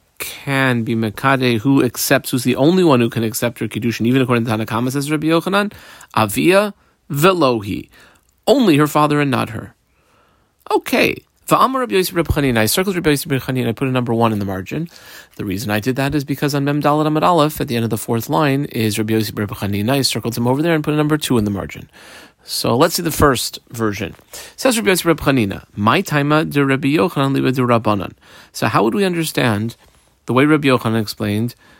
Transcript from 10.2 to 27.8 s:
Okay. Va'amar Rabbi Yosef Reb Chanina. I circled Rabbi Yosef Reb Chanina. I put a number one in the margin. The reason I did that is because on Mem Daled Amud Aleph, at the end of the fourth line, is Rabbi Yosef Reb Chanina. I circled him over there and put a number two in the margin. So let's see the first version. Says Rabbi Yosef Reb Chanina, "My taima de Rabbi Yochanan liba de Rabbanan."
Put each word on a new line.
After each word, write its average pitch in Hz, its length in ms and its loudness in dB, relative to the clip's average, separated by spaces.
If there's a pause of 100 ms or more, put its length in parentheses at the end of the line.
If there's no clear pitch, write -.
Okay. - 540 0 (240)
Va'amar 233 320 2
Rabbi 220 140 -2
Yosef 185 200 0
Reb 165 140 0
Chanina. 135 300 0
I 110 80 4
circled 190 280 0
Rabbi 170 140 -2
Yosef 147 220 0
Reb 131 100 0
Chanina. 127 280 -2
I 113 40 0
put 135 160 -4
a - 20 -2
number 123 220 -2
one 113 220 2
in 104 40 -2
the 98 60 -4
margin. 98 420 -6 (500)
The 127 100 -8
reason 98 240 -4
I 107 100 0
did 127 160 -2
that 139 180 -2
is 147 80 0
because 139 320 -2
on 139 100 -2
Mem 143 180 0
Daled 151 240 2
Amud 156 160 0
Aleph, 160 360 2
at - 100 -4
the 120 80 -2
end 117 80 0
of 110 60 -2
the 113 60 0
fourth 113 320 -4
line, 143 380 0
is 107 320 -2
Rabbi 110 160 0
Yosef 107 200 -2
Reb 104 180 -4
Chanina. 101 400 -2
I 139 100 2
circled 117 340 -4
him 120 100 -2
over 131 140 2
there 170 140 0
and 151 100 -2
put 156 80 -2
a 151 60 0
number 151 180 2
two 135 220 0
in 104 60 2
the 104 60 0
margin. 85 380 -8 (560)
So - 320 -2
let's 165 200 2
see 180 60 -2
the 160 80 -2
first 143 500 0 (100)
version. 107 440 -4 (420)
Says 254 200 2
Rabbi 196 140 2
Yosef 175 160 0
Reb 160 140 2
Chanina, 110 440 0 (100)
"My 117 280 2
taima 151 480 0
de 143 120 0
Rabbi 135 260 0
Yochanan 147 440 0
liba 135 200 0
de 127 100 0
Rabbanan." 113 500 0 (400)